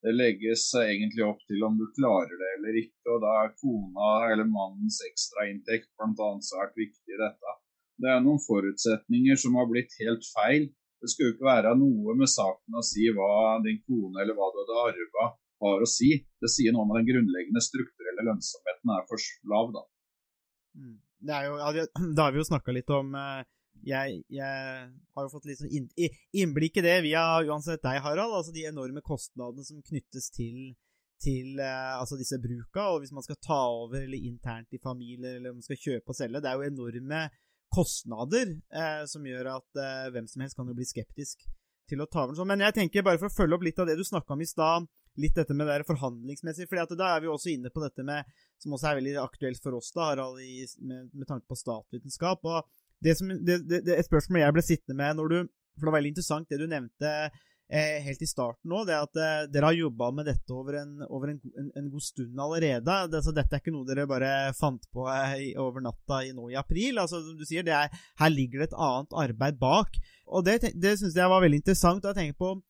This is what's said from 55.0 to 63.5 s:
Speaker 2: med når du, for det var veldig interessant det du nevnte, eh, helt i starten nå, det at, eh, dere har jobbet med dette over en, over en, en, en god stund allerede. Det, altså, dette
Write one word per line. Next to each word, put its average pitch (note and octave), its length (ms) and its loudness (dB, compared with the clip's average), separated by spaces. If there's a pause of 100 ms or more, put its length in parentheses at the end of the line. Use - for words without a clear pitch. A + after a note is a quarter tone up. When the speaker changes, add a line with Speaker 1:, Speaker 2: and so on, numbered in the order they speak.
Speaker 2:
med D3 180 -2
når D#3 140 0
du, E3+ 60 2 (380)
for D3+ 80 -8
det D#3 60 2
var D3+ 80 4
veldig D3 160 0
interessant D#3+ 340 -4
det C#3+ 120 -4
du D#3 100 -2
nevnte, D3 420 -4 (600)
eh, D3+ 340 0
helt C#3 180 -6
i D#3 60 -4
starten B2 420 -4
nå, G#3 160 -2
det D#3+ 80 2
at, D3 240 -2
eh, D#3 320 0
dere D3 160 6
har E3 80 6
jobbet B2+ 400 -2
med D3+ 120 -4
dette B2+ 280 -2
over C#3 240 -6
en, C#3+ 160 -14 (120)
over C3+ 240 -6
en, D3 60 -10 (220)
en, C#3 160 -8
en C#3+ 160 -8
god C#3+ 140 -8
stund B2 400 -8
allerede. D3+ 400 0
Det, E3+ 340 0
altså, D3+ 160 0
dette D3 200 2